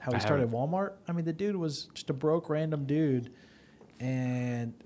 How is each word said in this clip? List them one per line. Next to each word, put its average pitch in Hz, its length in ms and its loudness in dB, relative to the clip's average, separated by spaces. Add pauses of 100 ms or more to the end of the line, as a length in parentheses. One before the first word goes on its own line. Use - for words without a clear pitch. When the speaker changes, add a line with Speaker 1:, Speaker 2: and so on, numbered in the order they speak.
Speaker 1:
how - 100 -6
he 120 60 2
Speaker 2:
I - 20 2
Speaker 1:
started 117 320 2
Speaker 2:
haven't. 120 80 -2 (140)
Speaker 1:
Walmart. 196 220 -2 (120)
I 175 60 -4
mean, 170 120 -2
the 165 80 -2
dude 202 220 -2
was 160 400 -4
just - 160 -6
a 151 40 2
broke, 156 360 2
random 151 340 0
dude. 135 460 2 (680)
And 123 760 -2 (120)